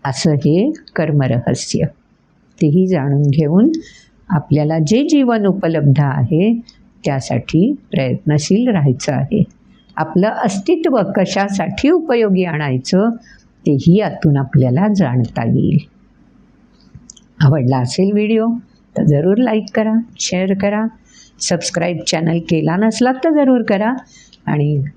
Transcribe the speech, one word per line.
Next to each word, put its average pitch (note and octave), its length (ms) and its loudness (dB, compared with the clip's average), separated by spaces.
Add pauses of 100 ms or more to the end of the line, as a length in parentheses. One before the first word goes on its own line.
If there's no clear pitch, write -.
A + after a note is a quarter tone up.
असं D3+ 280 0
हे E3+ 400 2 (240)
कर्मरहस्य. C3+ 880 -2 (760)
तेही E3+ 240 2
जाणून C#3+ 360 0
घेऊन D#3+ 500 2 (560)
आपल्याला D3+ 580 0
जे C4 220 2
जीवन A#3+ 380 2
उपलब्ध D#3+ 540 2
आहे, D3 540 0 (500)
त्यासाठी D#3 680 -2 (160)
प्रयत्नशील D3+ 760 0
राहायचं C#3+ 440 0
आहे. C3+ 300 -2 (540)
आपलं F3+ 340 0
अस्तित्व C4 680 -2 (180)
कशासाठी G3 760 -2
उपयोगी A#3 540 0
आणायचं, D#3 680 -2 (580)
तेही E3 300 4
यातून D#3 380 0
आपल्याला C3+ 600 2
जाणता B2 520 -2
येईल. B2+ 300 0 (1600)
आवडला C3+ 380 2
असेल F3+ 340 0
व्हिडिओ G#3+ 340 0 (520)
तर - 40 0
जरूर D#3+ 340 2
लाईक A3+ 280 0 (100)
करा, A3 200 0 (240)
शेअर F#3+ 360 -2
करा, G3+ 300 -2 (560)
सबस्क्राईब E3+ 640 -4
चॅनल E3 360 -2
केला D#3+ 380 0
नसला A3+ 360 2
तर D4 180 -2
जरूर C4 320 2
करा A3 320 -2 (520)
आणि D3 360 0 (140)